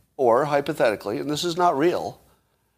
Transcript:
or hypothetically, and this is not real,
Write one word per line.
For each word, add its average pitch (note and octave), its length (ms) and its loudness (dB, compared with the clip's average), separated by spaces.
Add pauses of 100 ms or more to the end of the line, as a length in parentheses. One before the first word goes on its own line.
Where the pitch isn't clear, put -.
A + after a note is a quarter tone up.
(180)
or B2+ 280 4
hypothetically, C#3+ 760 -2
and C#3+ 100 -6
this D3+ 140 -4
is E3+ 120 -4
not F3 220 2
real, B2+ 420 -2 (580)